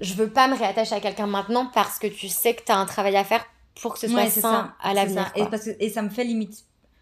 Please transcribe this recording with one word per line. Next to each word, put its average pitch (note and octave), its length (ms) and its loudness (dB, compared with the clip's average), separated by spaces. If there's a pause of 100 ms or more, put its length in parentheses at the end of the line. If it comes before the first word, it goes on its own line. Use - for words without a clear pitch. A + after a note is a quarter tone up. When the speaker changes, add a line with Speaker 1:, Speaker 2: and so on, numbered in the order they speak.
Speaker 1:
je F#3 140 -6
veux G#3+ 160 0
pas C4 180 4
me C4+ 80 0
réattacher A3 380 0
à G3+ 60 -2
quelqu'un G3+ 260 -2
maintenant G3+ 480 0
parce G3+ 240 2
que A3 80 -4
tu G3 220 -6
sais A#3 260 2
que - 100 -16
t'as G#3+ 120 4
un G3 100 2
travail G3 300 2
à G3 80 4
faire A3+ 200 0 (360)
pour A#3 140 -6
que - 40 -12
ce A#3 100 -4
soit A#3 140 4
Speaker 2:
Ouais, A3 80 2
c'est - 120 0
Speaker 1:
sain A3+ 80 2
Speaker 2:
ça. A3+ 300 0
Speaker 1:
à F#3+ 100 -2
Speaker 2:
C'est G3 40 2
Speaker 1:
l'avenir, G3 300 2
Speaker 2:
ça. F#3 100 -8
Et G3 60 0
Speaker 1:
quoi. G#3 100 0
Speaker 2:
parce G#3+ 140 -4
que, A3 60 -6 (100)
et G#3+ 100 0
ça A3 120 -4
me G#3 60 -2
fait A3+ 160 -4
limite A3 400 -4 (380)